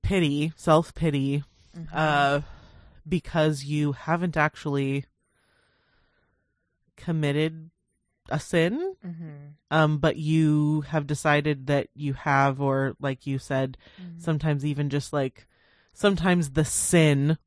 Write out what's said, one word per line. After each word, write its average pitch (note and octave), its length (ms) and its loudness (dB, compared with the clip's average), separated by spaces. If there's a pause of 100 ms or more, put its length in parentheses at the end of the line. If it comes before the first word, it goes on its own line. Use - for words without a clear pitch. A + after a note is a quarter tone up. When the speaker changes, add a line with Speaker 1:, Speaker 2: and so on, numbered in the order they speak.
Speaker 1:
pity, D#3+ 560 0
self-pity, D3 880 2 (320)
Speaker 2:
Mm-hmm. D#3+ 100 -14 (100)
Speaker 1:
uh, C#3+ 440 2 (680)
because D#3 560 0
you D3 300 -2
haven't E3+ 420 -2
actually C#3+ 720 -2 (1900)
committed D#3+ 760 -4 (600)
a D3+ 100 -4
sin, B3 560 -2 (100)
Speaker 2:
Mm-hmm. E3 240 -12 (420)
Speaker 1:
um, D3+ 280 4
but D#3 180 0
you D3+ 640 2
have C#3+ 260 -4
decided D3 600 0
that C#3+ 280 0
you C#3+ 180 -6
have, C#3 460 0
or C3+ 400 0
like C3+ 260 -6
you C3+ 140 -4
said, C3+ 380 -4 (240)
Speaker 2:
Mm-hmm. E3+ 180 -14
Speaker 1:
sometimes D3 460 -2
even D3 240 -2
just, C#3+ 240 -4
like, C#3 340 -4 (460)
sometimes F3 580 2
the D#3 140 2
sin D3+ 800 4